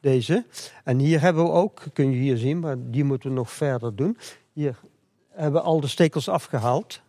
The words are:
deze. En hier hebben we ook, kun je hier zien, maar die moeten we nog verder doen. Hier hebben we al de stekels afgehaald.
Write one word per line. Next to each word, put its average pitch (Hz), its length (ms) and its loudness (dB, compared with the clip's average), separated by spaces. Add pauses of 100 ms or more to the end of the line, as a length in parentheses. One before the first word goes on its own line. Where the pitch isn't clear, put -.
deze. 139 440 2 (400)
En 127 140 0
hier 151 220 4
hebben 165 240 4
we 170 60 2
ook, 175 320 0 (100)
kun 135 180 2
je 127 60 0
hier 131 200 0
zien, 135 240 -2
maar 151 180 -4
die 123 260 -2
moeten 139 240 -2
we 135 80 -4
nog 120 160 -4
verder 120 440 -4
doen. 180 200 0 (360)
Hier 143 240 -4 (540)
hebben 156 300 0
we - 60 -4
al 160 140 2
de 143 60 -4
stekels 156 420 0
afgehaald. 143 800 -2